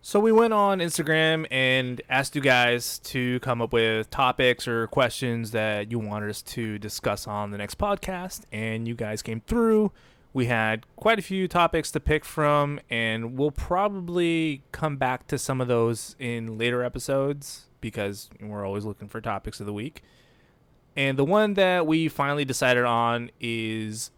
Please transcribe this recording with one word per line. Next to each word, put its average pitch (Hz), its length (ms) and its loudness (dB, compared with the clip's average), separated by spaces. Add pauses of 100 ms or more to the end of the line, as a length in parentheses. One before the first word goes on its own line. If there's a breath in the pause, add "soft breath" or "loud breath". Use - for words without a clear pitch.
So - 180 2
we 226 120 6
went 226 220 6
on 196 260 4
Instagram 160 680 2
and 127 580 2
asked 131 260 0
you 147 80 -2
guys 123 580 2
to 123 400 -2
come 120 200 -2
up 113 120 -2
with 110 380 2
topics 127 580 2
or 117 180 -2
questions 117 680 0
that 107 380 -2
you 117 80 -2
wanted 104 320 -4
us 101 120 -8
to 110 360 -6
discuss 104 480 -4
on 104 240 -4
the 101 80 -10
next 101 200 -10
podcast, 190 640 -4 (100)
and 113 360 -6
you 120 60 -6
guys 107 280 -6
came 117 180 -6
through. 220 520 2 (400 soft breath)
We 127 140 0
had 113 400 2 (100)
quite 220 220 2
a 196 40 -4
few 190 260 -2
topics 170 440 2
to 147 80 -2
pick 151 240 0
from, 147 560 2 (100)
and 113 480 -2
we'll 143 120 2
probably 175 1120 0 (100)
come 151 240 -4
back 131 320 -2
to 143 100 -2
some 131 220 -2
of 123 80 0
those 117 500 2
in 113 400 -6
later 120 240 0
episodes 139 840 -4 (120)
because 101 480 -6 (120)
we're 104 260 -8
always 101 180 -4
looking 104 240 -10
for 113 120 -10
topics 107 400 -6
of 101 60 -10
the 104 60 -8
week. 107 300 -10 (920 soft breath)
And 135 220 0
the 139 60 6
one 202 300 4
that 185 320 4
we 160 220 2
finally 143 360 0
decided 127 400 2
on 117 460 2 (100)
is 110 760 -6